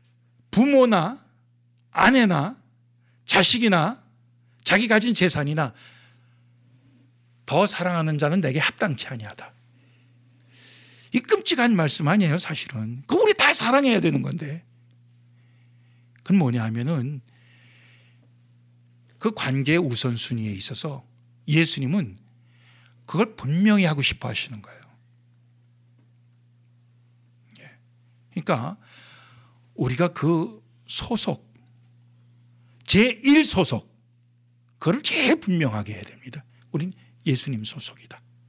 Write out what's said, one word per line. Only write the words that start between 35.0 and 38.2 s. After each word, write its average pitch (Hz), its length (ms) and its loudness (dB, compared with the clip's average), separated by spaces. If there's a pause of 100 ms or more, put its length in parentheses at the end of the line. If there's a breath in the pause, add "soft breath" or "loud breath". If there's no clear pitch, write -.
제일 311 380 0
분명하게 113 540 -2
해야 95 80 -14
됩니다. - 420 -18 (280 soft breath)
우린 175 200 -4 (340 soft breath)
예수님 127 380 -4
소속이다. - 580 -14 (280)